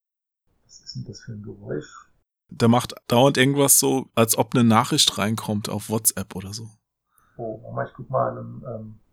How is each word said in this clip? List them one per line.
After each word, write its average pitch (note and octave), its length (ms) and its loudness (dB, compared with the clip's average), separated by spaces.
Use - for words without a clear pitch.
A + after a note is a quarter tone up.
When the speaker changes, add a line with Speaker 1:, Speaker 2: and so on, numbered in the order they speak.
Speaker 1:
Was - 160 -20
ist - 140 -20
denn B2+ 140 -10
das G#2+ 120 -16
für - 120 -14
ein G#2 100 -12
Geräusch? G#2+ 500 -10
Speaker 2:
Der A2+ 160 2
macht A#2+ 260 2
dauernd C3+ 280 6
irgendwas C#3 440 4
so, C3+ 340 0
als A#2 240 2
ob B2+ 160 -2
eine B2 100 4
Nachricht A#2 540 4
reinkommt G#2+ 500 -2
auf G#2 220 -6
WhatsApp G#2+ 460 -2
oder F#2+ 160 -10
so. A2 160 -12
Speaker 1:
Oh, A2+ 260 -10
warte A#2 120 -14
mal, B2 120 -4
ich - 80 -20
guck C3 160 -16
mal, B2 280 -2
ähm, A#2 560 -14